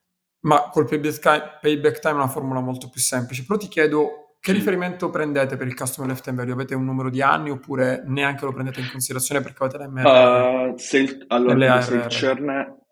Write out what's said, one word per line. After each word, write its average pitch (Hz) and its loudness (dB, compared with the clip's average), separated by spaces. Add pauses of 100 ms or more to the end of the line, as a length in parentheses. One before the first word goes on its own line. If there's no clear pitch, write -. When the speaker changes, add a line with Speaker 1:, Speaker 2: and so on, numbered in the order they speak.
(380)
Speaker 1:
Ma 151 2
col 151 0
payback 147 -4
ti-, 151 0
payback 151 0
time 156 -2
è 147 -2
una 135 0
formula 131 -4
molto 127 -6
più - -10
semplice, 123 -4
però 214 -2
ti 208 -8
chiedo 151 0
che 190 -2
Speaker 2:
Sì. 202 2
Speaker 1:
riferimento 180 -2
prendete 143 -2
per 131 -6
il 123 -4
customer 131 -6
lifetime 127 -6
value? 123 -4
Avete 131 -6
un 131 -2
numero 131 -2
di 127 -2
anni 147 0
oppure 131 -2
neanche 139 -2
lo 135 -4
prendete 131 -8
in 127 -8
considerazione 131 -4
perché 135 -6
avete 131 -6
la 139 -12
M 131 -8
R 131 0
R? 127 6
Speaker 2:
Eh, 120 -6
se - 0
il, 135 -2
allora, 123 4
Speaker 1:
Nelle 131 6
Speaker 2:
quindi 123 6
se 123 -2
il 120 2
Speaker 1:
A 120 -2
R - -6
R. 117 -4
Speaker 2:
churn, 135 -2 (140)